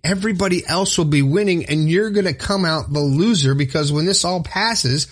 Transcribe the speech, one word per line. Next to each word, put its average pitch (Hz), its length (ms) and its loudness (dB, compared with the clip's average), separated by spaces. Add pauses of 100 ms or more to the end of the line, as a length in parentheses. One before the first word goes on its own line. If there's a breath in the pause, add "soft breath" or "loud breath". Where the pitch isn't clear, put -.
Everybody 190 640 0
else 190 300 -2
will 170 80 2
be 147 160 2
winning, 170 440 2
and 151 240 0
you're 202 220 2
gonna 190 220 0
come 196 320 -2
out 160 260 -2
the 147 80 0
loser, 147 560 2
because 147 380 0
when 151 120 0
this 190 200 0
all 180 180 -2
passes, 190 680 -2